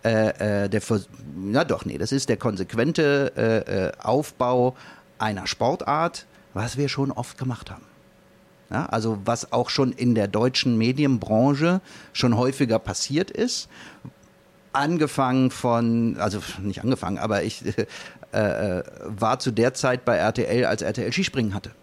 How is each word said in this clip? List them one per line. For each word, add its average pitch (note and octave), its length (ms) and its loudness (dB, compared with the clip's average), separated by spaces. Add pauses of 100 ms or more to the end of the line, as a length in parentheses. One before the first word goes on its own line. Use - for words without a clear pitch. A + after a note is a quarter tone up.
äh, G#2+ 600 2
äh, G2 40 -2
der G#2 120 0
Vers-, - 280 -2 (260)
na G#2 300 0
doch, - 180 -2
nee, C2 140 -6
das G2 160 -2
ist C#3 160 -2
der A#2 80 2
konsequente, C3+ 960 0
äh, G#2+ 520 0
äh, - 40 -2 (100)
Aufbau B2+ 760 0 (420)
einer G2+ 280 -4
Sportart, C#3+ 800 -2 (260)
was A2+ 240 -4
wir C#3+ 100 0
schon C#3 240 -2
oft - 260 -8
gemacht B2+ 340 -6
haben. - 100 -16 (880)
Ja, G#2+ 180 -4
also A2 360 0
was A#2 300 -2
auch A#2+ 160 2
schon C3 240 0
in A#2+ 200 2
der G#2+ 140 4
deutschen A#2 500 2
Medienbranche C3 1000 2 (320)
schon A#2+ 240 2
häufiger B2+ 440 2
passiert C#3 520 -2
ist. - 380 -2 (1040)
Angefangen C#3 800 2
von, A#2 680 2
also G2+ 200 0 (220)
nicht F#2+ 220 -4
angefangen, G2+ 340 -2
aber G2+ 260 0
ich, - 200 -6 (340)
<laughs> - 360 -18
äh, G#2+ 60 0 (400)
äh, - 40 -6 (220)
war A2 340 0
zu C3 120 -2
der A2+ 220 2
Zeit B2+ 320 0
bei A2+ 120 2
R G#2 160 2
T B2 100 0
L, A#2 220 2
als - 160 0
R F#2+ 120 -2
T B2 100 -4
L G#2 100 -2
Skispringen C3 420 0
hatte. - 160 -10 (120)